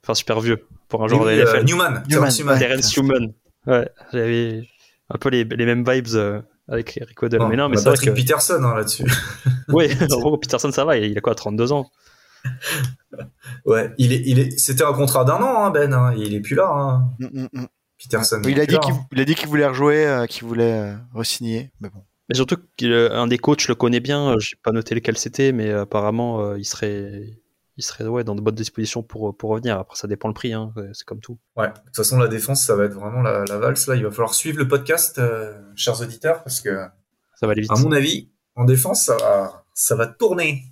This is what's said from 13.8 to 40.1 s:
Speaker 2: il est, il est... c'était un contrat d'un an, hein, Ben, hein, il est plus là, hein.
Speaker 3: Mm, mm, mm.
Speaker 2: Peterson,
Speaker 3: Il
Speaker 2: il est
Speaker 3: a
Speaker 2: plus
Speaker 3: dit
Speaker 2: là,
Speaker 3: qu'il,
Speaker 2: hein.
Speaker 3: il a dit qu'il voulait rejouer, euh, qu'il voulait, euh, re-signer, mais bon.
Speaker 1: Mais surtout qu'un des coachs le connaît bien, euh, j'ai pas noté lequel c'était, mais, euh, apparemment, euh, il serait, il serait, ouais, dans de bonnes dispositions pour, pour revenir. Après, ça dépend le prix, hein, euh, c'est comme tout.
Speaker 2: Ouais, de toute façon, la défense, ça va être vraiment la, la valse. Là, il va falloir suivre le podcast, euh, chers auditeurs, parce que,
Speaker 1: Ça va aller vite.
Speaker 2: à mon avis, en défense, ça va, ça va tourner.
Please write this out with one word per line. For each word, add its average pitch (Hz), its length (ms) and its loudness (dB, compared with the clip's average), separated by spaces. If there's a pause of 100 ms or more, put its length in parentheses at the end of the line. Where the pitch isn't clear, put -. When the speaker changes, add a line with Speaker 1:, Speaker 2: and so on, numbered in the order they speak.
Speaker 2:
il 123 160 4
est, 120 140 0
il 127 120 4
est... 131 200 0
c'était 135 260 0
un 143 80 2
contrat 131 320 2
d'un 147 180 4
an, 247 220 2
hein, 196 60 2
Ben, 147 240 2
hein, 123 220 4
il 104 180 -2
est 104 60 -2
plus 120 140 -4
là, 185 160 4
hein. 131 380 2 (100)
Speaker 3:
Mm, 131 240 -8
mm, 127 100 -8
mm. 123 140 -10 (320)
Speaker 2:
Peterson, 107 460 -2
Speaker 3:
Il 127 60 2
Speaker 2:
il 139 80 2
est 151 40 4
Speaker 3:
a 147 40 4
Speaker 2:
plus - 0 -
Speaker 3:
dit 151 80 2
Speaker 2:
là, 156 60 4
Speaker 3:
qu'il, 139 140 0
Speaker 2:
hein. 127 180 -6
Speaker 3:
il 131 80 0
a 135 40 4
dit 156 100 2
qu'il 151 140 -4
voulait 147 180 2
rejouer, 147 400 2
euh, 123 200 0
qu'il - 200 -12
voulait, 117 260 2 (200)
euh, - 20 -12 (200)
re-signer, 117 560 -4 (100)
mais 104 80 -12
bon. 98 160 -20 (240)
Speaker 1:
Mais 123 60 -14
surtout 131 220 0 (200)
qu'un 117 500 2
des 120 120 0
coachs - 300 0
le 123 60 0
connaît 120 260 0
bien, 143 320 0
euh, 110 60 2
j'ai - 240 -6
pas 113 100 0
noté 113 220 -2
lequel 113 220 -2
c'était, 135 360 0
mais, 110 180 -2
euh, 104 120 -2
apparemment, 110 640 -2
euh, 101 140 -6
il 98 60 -12
serait, 101 720 -8 (380)
il 131 60 -12
serait, - 220 -10
ouais, 117 200 -4
dans 107 100 -4
de 104 80 -6
bonnes 107 120 0
dispositions 110 480 -6
pour, 107 340 -8
pour 110 140 -6
revenir. 110 280 -2
Après, - 180 -10
ça - 120 -10
dépend 104 200 -6
le 110 60 -4
prix, 117 180 -6
hein, 110 240 -8
euh, 101 160 -12
c'est - 140 -16
comme 110 140 -14
tout. 120 180 -18 (180)
Speaker 2:
Ouais, 107 120 -2
de 104 40 -8 (140)
toute - 100 -16
façon, 120 220 0
la 120 100 4
défense, 110 380 -2
ça 110 100 2
va 101 80 2
être 101 100 -2
vraiment 107 280 -6
la, 104 220 0
la 101 140 -6
valse. 135 280 -2
Là, 135 100 -2
il 113 80 0
va 107 60 -2
falloir 113 240 -2
suivre 151 240 -4
le 135 100 0
podcast, 139 500 0
euh, 113 400 -4 (180)
chers 117 240 -2
auditeurs, 156 420 -4
parce - 180 -8
que, 95 260 -6 (540)
Speaker 1:
Ça 117 60 0
va 107 60 2
aller 107 100 0
vite. 107 100 -4
Speaker 2:
à 107 60 4
mon 156 140 4
avis, 147 360 0 (280)
en 123 80 0
défense, 131 400 4
ça 120 120 0
va, 101 480 0 (100)
ça - 200 0
va 117 120 0
tourner. 160 640 0